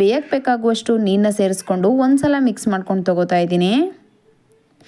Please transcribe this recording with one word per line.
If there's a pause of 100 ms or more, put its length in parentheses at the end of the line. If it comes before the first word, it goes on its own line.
ಬೇಯಕ್ಕೆ
ಬೇಕಾಗುವಷ್ಟು (140)
ನೀರ್ನ (100)
ಸೇರಿಸ್ಕೊಂಡು (160)
ಒಂದ್ಸಲ (120)
ಮಿಕ್ಸ್
ಮಾಡ್ಕೊಂಡು
ತಗೋತಾ
ಇದ್ದೀನಿ. (1160)